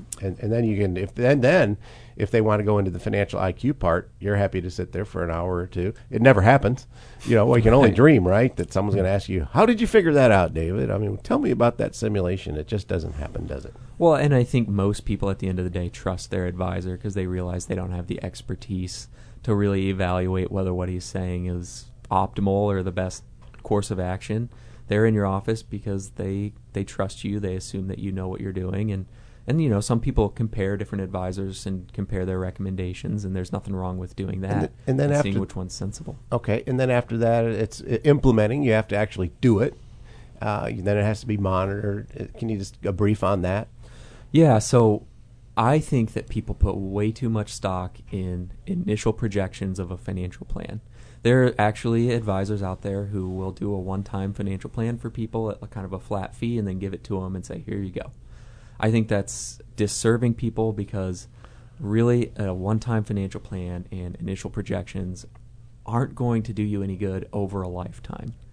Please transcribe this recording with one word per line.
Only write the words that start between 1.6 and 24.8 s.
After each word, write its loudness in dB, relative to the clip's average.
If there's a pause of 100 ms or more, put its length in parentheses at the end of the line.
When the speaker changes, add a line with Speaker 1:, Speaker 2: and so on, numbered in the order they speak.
Speaker 1:
if -2
they 4
wanna 4
go 4
into 2
the -4
financial 0
I 0
Q -2
part, 0
you're 0
happy 0
to -6
sit -6
there -4
for -4
an -2
hour -2
or -2
two. -4 (180)
It 0
never 8
happens. 6 (400)
You 2
know, 6
well, 6
you 4
can 8
only 10
Speaker 2:
Right. 2
Speaker 1:
dream, 8
right? 4
That -4
someone's 0
gonna 2
ask 0
you, -2
"How 4
did 4
you 0
figure 6
that 8
out, 6
David? 0
I 0
mean, -2
tell 0
me 0
about 2
that -2
simulation." -2
It -6
just -4
doesn't -4
happen, -8
does -8
it? -16 (240)
Speaker 2:
Well, 6
and 4
I 6
think 0
most 2
people 0
at -4
the -4
end -2
of -2
the -4
day -4
trust -6
their -2
advisor -4
'cause -6
they -2
realize -4
they -4
don't -4
have -4
the -6
expertise -8 (340)
to 0
really 2
evaluate 0
whether -2
what -2
he's -6
saying -4
is -8 (260)
optimal 0
or 2
the -4
best -4 (400)
course 0
of -4
action. -4 (380)